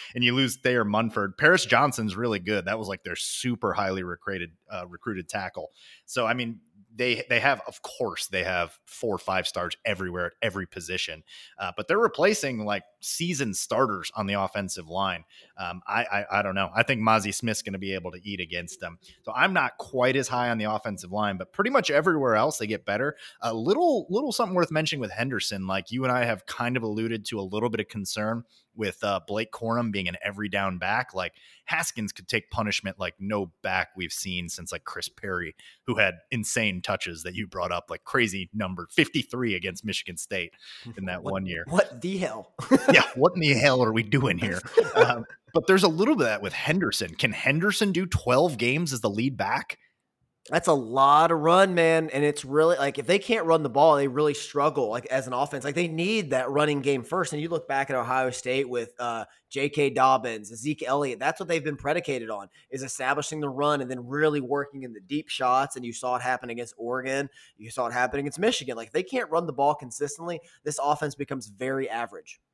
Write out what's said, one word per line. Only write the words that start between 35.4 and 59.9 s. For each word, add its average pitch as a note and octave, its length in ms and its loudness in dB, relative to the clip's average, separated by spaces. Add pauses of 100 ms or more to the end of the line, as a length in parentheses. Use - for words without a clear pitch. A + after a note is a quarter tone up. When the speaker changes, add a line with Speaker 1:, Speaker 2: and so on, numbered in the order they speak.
Speaker 1:
who A#2+ 80 -2
had F#2+ 240 2 (100)
insane G#2+ 520 -2
touches E2+ 420 -4
that F2+ 100 -10
you G2+ 140 -8
brought F2+ 240 -4
up, F2 180 -6
like, E2+ 140 -10
crazy G2 500 -2
number, F#2 380 -6
fifty-three B2 640 0
against F#2 280 -6
Michigan F#2 340 -6
State F2+ 360 -6 (440)
in G2 80 -6
that F2+ 180 -6
Speaker 2:
What, G2 100 -4
Speaker 1:
one F#2+ 140 -2
year. E2+ 200 -6
Speaker 2:
what D3+ 320 0
the F#3 200 -4
hell? A2 340 -6 (160)
<laughs> C#4 220 6
Speaker 1:
Yeah, D#3 120 8 (120)
what D3 200 6
in F3+ 40 -2
the D3+ 140 4
hell B2+ 320 6
are A2 80 2
we A2+ 100 2
doing A2 340 2
here? F#2 220 -2 (360)
Um, A#2+ 280 4 (300)
but D#3+ 120 2
there's F#3+ 180 6
a G3+ 40 8
little G3+ 300 4
bit D#3 60 2
of B2 40 4
that G#2 140 0
with G2 100 -4
Henderson. B2 640 -2
Can B2 160 2
Henderson F#3 600 2
do F3+ 120 0
twelve C#3+ 520 2
games C3+ 340 0
as B2+ 80 -4
the G#2+ 100 0
lead A#2 280 0
back? A2 400 -4 (720)
Speaker 2:
That's E3+ 180 0
a F3 60 6
lot C#3 580 6
of E3 80 2
run, F3+ 340 6
man. D#3+ 360 4
And C#3+ 160 2
it's D3 180 0
really, D#3 320 4
like, C#3 240 0
if C3 80 -6
they F#3+ 120 4
can't G#3+ 260 0
run E3 180 4
the C#3+ 60 -2
ball, D3 260 8
they C#3 140 4
really D3 240 2
struggle, C#3+ 560 0
like, B2 160 -4
as B2+ 200 -2
an B2+ 80 -10
offense. C3+ 300 -2
Like, C#3 120 -4
they F3 120 0
need E3+ 440 -2
that B2+ 180 0
running C#3+ 320 2
game C3+ 220 2
first. E3+ 280 -2
And D3 100 -4
you D#3+ 60 -4
look E3 200 -4
back C#3 220 -2
at C#3 60 0
Ohio C3 360 0
State C3 360 -2
with, A#2+ 320 -4
uh, A#2 240 -4 (260)
J C#3 200 -2
K C#3+ 220 2